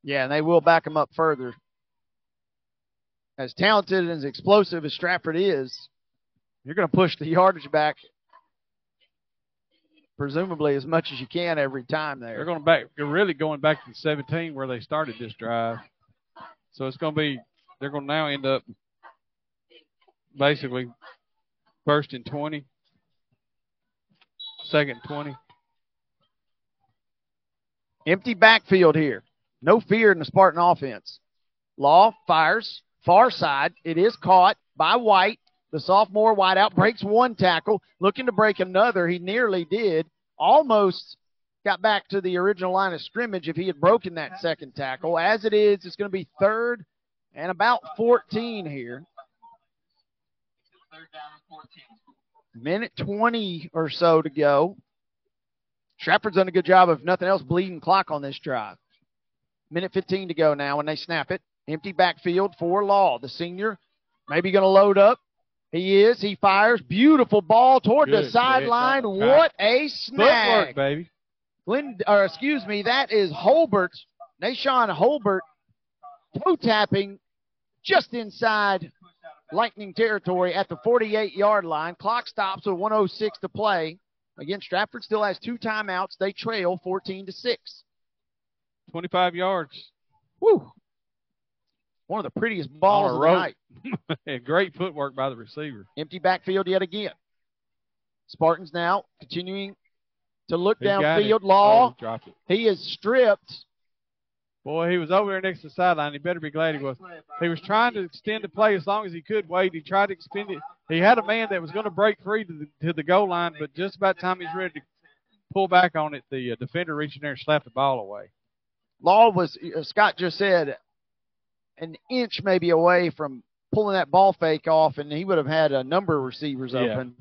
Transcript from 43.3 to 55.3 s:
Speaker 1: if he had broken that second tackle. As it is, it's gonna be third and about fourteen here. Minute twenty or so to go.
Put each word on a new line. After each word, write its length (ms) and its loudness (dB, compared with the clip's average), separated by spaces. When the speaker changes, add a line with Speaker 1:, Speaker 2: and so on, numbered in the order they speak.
Speaker 1:
if 80 -8
he 100 -4
had 140 -6
broken 340 2
that 240 -10
second 360 -8
tackle. 440 -6
As 240 0
it 100 -2
is, 320 2
it's 120 -16
gonna 120 -8
be 200 -8
third 460 -2
and 160 -8
about 300 0
fourteen 680 -2
here. 380 -12
Minute 420 -6
twenty 760 -4
or 160 -2
so 320 2
to 80 -6
go. 480 0